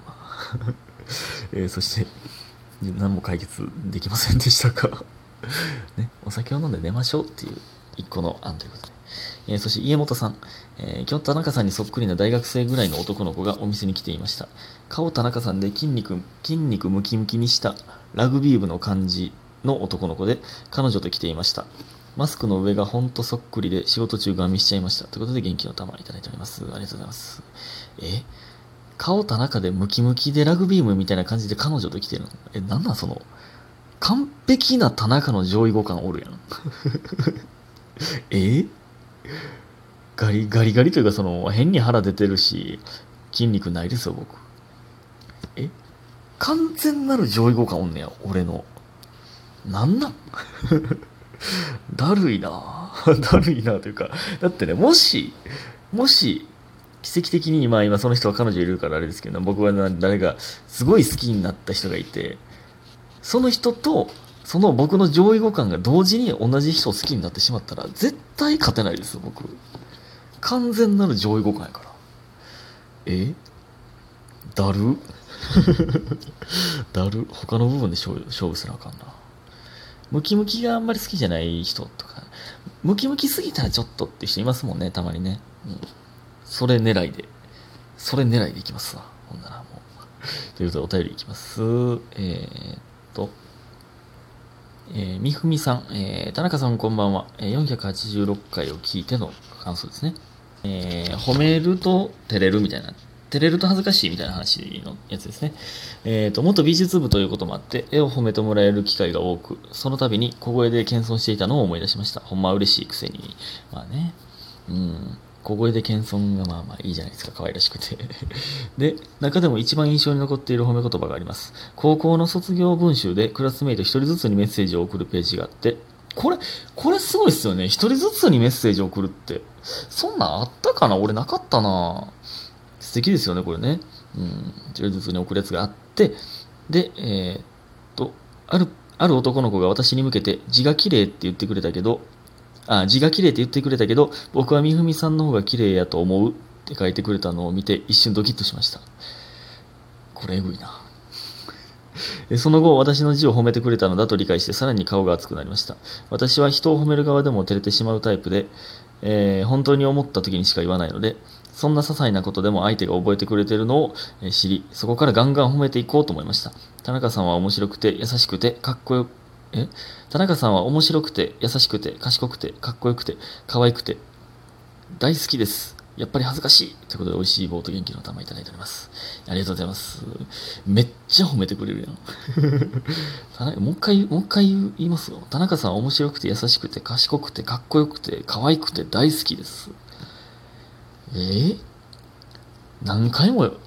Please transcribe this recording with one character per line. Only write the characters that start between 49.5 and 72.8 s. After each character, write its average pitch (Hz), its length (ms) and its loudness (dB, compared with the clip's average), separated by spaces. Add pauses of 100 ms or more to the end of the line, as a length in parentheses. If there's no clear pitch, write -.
な 101 180 0
ん 196 140 4
な 285 80 0
ん？ - 100 -10
<laughs> - 80 -20 (1700)
だ 156 200 2
る 180 160 4
い 98 80 0
な。 143 540 -10 (120)
<laughs> 143 160 6
だ 180 180 6
る 170 120 4
い 120 120 0
な 107 160 0
と - 100 -10
い - 20 -10
う - 20 -14
か、 - 160 -6 (320)
だ 180 60 0
っ 180 40 2
て 135 140 -4
ね、 80 80 -2
も 262 220 6
し、 - 380 4 (600)
も 240 140 2
し、 - 400 2 (560)
奇 - 160 -2
跡 175 100 -4
的 160 220 0
に、 151 160 4
ま 117 120 6
あ、 104 40 6
今 104 160 4
そ 123 100 0
の 120 60 4
人 120 120 2
は 101 60 2
彼 113 180 2
女 90 80 0
い 87 60 2
る 90 140 -2
か 76 100 -4
ら 78 80 -2
あ - 20 0
れ 82 60 -2
で 78 80 -6
す - 80 -12
け - 80 -12
ど、 90 100 -6
僕 98 220 0
は 101 100 4
な-、 98 280 2
誰 95 200 2
か 85 160 2 (320)
す - 160 -6
ご 175 140 8
い 156 80 8
好 - 100 -4
き 120 160 -4
に 101 120 2
な 90 80 0
っ - 20 -10
た - 200 -8
人 98 160 -4
が 90 80 -4
い 90 60 -6
て、 - 360 -8 (840)
そ - 180 0
の 254 120 4
人 240 200 2
と、 302 380 0 (340)
そ - 160 -2
の 190 140 6
僕 143 240 4
の 185 120 6
上 185 260 8
位 220 40 4
互 214 140 2
換 123 160 2
が 82 80 0
同 127 260 4
時 190 140 4
に 240 120 2
同 127 300 2
じ 151 120 2
人 - 180 0
を 101 40 -2
好 - 60 -6
き - 160 -4
に 101 60 -2
な 87 80 -4
っ - 20 -8
て - 80 -12
し - 120 2
ま 117 80 -4
っ - 20 -6
た - 140 -14
ら、 - 180 -10
絶 285 240 0 (180)
対 302 220 2
勝 - 180 2
て - 60 2
な 85 100 0
い - 60 -4
で 92 60 -10
す - 100 -12
よ、 - 100 -12
僕。 - 220 -12 (920)
完 240 320 0
全 208 260 4
な 196 100 6
る 139 80 2
上 107 240 2
位 107 40 0
互 104 140 2
換 - 40 -10
や - 80 -10
か - 140 -16
ら。 - 80 -20 (1160)